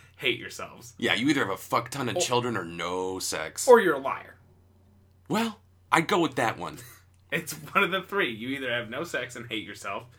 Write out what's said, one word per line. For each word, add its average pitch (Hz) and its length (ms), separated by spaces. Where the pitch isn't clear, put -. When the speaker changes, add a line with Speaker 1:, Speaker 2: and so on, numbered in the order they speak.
Speaker 1:
hate 127 220
yourselves." - 600
Speaker 2:
Yeah, 95 160
you 120 140
either 143 120
have 98 140
a - 20
fuck 120 340
ton 135 180
of 107 80
Speaker 1:
Or - 40
Speaker 2:
children 123 360
or 90 80
no 90 560
sex. - 480
Speaker 1:
Or 233 120
you're 175 140
a 135 60
liar. - 340
Speaker 2:
Well, 220 300
I'd 160 160
go 190 120
with 151 160
that 117 200
one. 80 260
<laughs> - 60
Speaker 1:
It's 165 220
one - 280
of 180 80
the 185 120
three. 180 300
You 113 180
either 135 220
have 117 160
no 127 140
sex 131 320
and 120 140
hate 107 160
yourself, 104 400